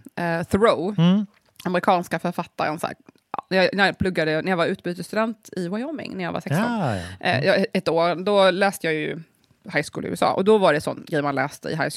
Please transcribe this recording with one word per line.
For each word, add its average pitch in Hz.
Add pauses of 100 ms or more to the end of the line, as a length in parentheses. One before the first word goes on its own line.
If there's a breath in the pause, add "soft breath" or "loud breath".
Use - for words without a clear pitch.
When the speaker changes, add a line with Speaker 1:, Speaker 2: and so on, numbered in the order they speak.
(180)
Speaker 1:
Eh, 170
Thoreau. 196
Speaker 2:
Mm. 185 (380)
Speaker 1:
Amerikanska 180
författaren. -
Så -
här, - (360)
ja, -
när 185
jag, 180
när 196
jag 165
pluggade, 160
när 185
jag 190
var 170
utbytesstudent 196
i 175
Wyoming 247
när 185
jag 165
var -
sexton. 160 (160)
Speaker 2:
Ja, 127
ja. 90 (180 loud breath)
Speaker 1:
Eh, -
jag, 190
ett 185
år, 165
då 196
läste 190
jag 160
ju 151 (520)
high 147
school -
i -
U -
S -
A. 175
Och -
då 214
var 180
det 147
sån -
grej 147
man 143
läste 139
i 160
high 160